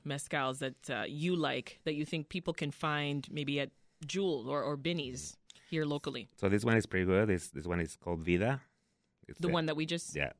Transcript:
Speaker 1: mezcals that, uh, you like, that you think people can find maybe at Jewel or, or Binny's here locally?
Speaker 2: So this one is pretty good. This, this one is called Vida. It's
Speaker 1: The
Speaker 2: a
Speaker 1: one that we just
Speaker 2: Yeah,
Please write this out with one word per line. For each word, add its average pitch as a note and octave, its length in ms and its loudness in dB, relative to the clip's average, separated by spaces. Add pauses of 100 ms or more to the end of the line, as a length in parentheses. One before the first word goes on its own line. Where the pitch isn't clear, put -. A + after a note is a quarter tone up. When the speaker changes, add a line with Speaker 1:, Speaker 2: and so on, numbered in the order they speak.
Speaker 1:
mezcals C#3 520 -2
that, C3+ 320 -6
uh, A2+ 180 -2
you E3 260 0
like, C#3 500 -2
that D#3 100 -2
you D3 100 -2
think D3+ 240 -4
people E3+ 240 -4
can D3 180 -4
find D3 600 -2
maybe C#3+ 280 -2
at C#3 120 -2 (360)
Jewel D3+ 420 0
or, C#3+ 140 0
or C#3+ 140 0
Binny's C#3 600 -4 (340)
here D#3 140 0
locally? D3 520 -2
Speaker 2:
So G2+ 120 0
this G2+ 160 4
one A2+ 140 6
is G#2 80 4
pretty F#2 180 2
good. F#2+ 240 6
This, F#2 220 2
this D2+ 160 -8
one F2 140 0
is E2 160 -2
called E2+ 280 -2
Vida. G2+ 360 4 (680)
It's - 100 -14
Speaker 1:
The F3 100 0
Speaker 2:
a F3 40 2
Speaker 1:
one E3 140 2
that D#3 100 -2
we D#3 80 -2
just E3+ 320 -4
Speaker 2:
Yeah, - 220 0